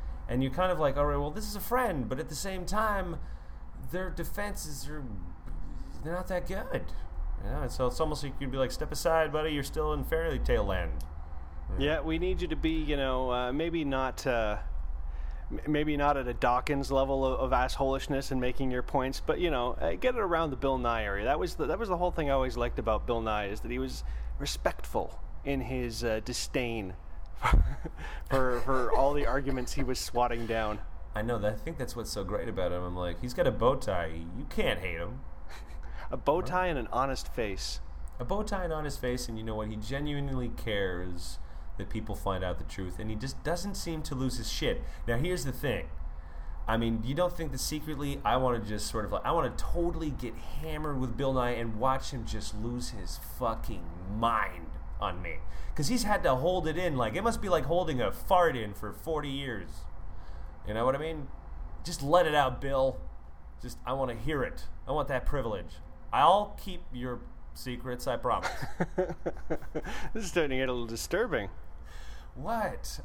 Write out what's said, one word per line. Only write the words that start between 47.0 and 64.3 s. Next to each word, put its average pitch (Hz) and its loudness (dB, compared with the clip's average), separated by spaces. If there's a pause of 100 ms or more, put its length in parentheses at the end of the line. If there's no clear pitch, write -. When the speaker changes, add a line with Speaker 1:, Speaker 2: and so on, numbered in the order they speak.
Speaker 1:
you 131 -2
don't 175 2
think 156 -2
that 131 -4
secretly 147 -4
I 113 4
wanna 123 4
just 104 -2
sort 107 -2
of, - -6
like, 104 0
I 123 2
wanna 147 2
totally 170 2
get 123 -4
hammered 151 -2
with 117 0
Bill 135 2
Nye 123 4
and 117 0
watch 135 2
him 120 -2
just 107 -2
lose 120 -2
his 92 -4 (200)
fucking 113 0 (340)
mind 110 2 (340)
on 92 -2
me. 82 -2 (380)
'Cause 143 4
he's 240 4
had 202 2
to 139 6
hold 165 2
it 160 0
in. 170 2
Like, 113 2
it 190 -2
must 226 2
be 202 0
like 170 4
holding 160 2
a 98 2
fart 175 4
in 104 -4
for 104 -6
forty 147 -4
years. 127 -4 (1000)
You 107 -2
know 117 0
what 131 4
I 139 -2
mean? 151 -4 (560)
Just 175 -6
let 165 6
it 151 4
out, 131 4
Bill. 135 2 (640)
Just, 120 -8
I 123 -2
wanna 127 0
hear 131 0